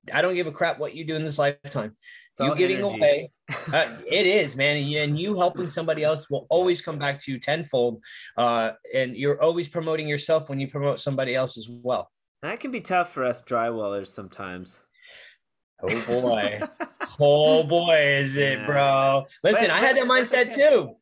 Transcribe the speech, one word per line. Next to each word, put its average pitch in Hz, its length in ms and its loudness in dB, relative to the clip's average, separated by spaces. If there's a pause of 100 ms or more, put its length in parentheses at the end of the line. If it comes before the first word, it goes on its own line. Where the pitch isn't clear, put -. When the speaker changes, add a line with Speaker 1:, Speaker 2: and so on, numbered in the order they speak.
(120)
Speaker 1:
I 151 100 4
don't 185 120 2
give 175 120 -2
a 151 60 -8
crap 160 260 -2
what 147 160 -6
you 160 100 -10
do 160 100 -4
in 156 100 -4
this 147 140 -4
lifetime. 143 560 -2 (360)
Speaker 2:
It's - 100 -14
Speaker 1:
You 139 100 2
Speaker 2:
all 147 40 0
Speaker 1:
giving 180 240 2
Speaker 2:
energy. 202 200 -2
Speaker 1:
away, 151 320 2 (200)
Speaker 2:
<laughs> 147 240 -8
Speaker 1:
uh, 151 240 0 (120)
it 185 160 2
is, 175 300 2
man. 143 220 2
And 143 120 -4
you, 151 120 -2
and 147 180 0
you 202 160 -2
helping 180 320 0
somebody 156 340 -4
else 151 280 0
will 139 180 -4
always 175 320 2
come 147 180 -8
back 139 220 -4
to 139 120 -8
you 127 60 -6
tenfold. 127 640 -2 (360)
Uh, 117 320 0 (240)
and 131 220 -2
you're 139 260 0
always 170 260 0
promoting 156 400 -4
yourself 147 400 -2
when 139 100 -6
you 135 100 -4
promote 143 320 -4
somebody 131 340 -2
else 131 240 -2
as 110 100 -16
well. 120 420 -6 (320)
Speaker 2:
That 190 180 -8
can 277 100 -8
be 240 100 -6
tough 180 320 -2
for 131 120 -4
us 123 180 -2
drywallers 110 680 -4
sometimes. 92 720 -12 (1000)
Speaker 1:
Oh, 110 240 -4
boy. 113 600 0
Speaker 2:
<laughs> - 40 -16 (500)
Speaker 1:
Oh, 151 420 6
boy, 165 360 4 (220)
is 135 180 -2
it, 135 220 0
Speaker 2:
Yeah. 107 60 -6
Speaker 1:
bro. 135 600 4 (180)
Listen, 202 220 4
Speaker 2:
But, 170 60 2
Speaker 1:
I 180 80 2
had 262 160 4
Speaker 2:
but 247 120 2
Speaker 1:
that 254 220 2
Speaker 2:
that's - 20 2
Speaker 1:
mindset 247 200 2
Speaker 2:
okay. 285 180 6
Speaker 1:
too. 175 320 2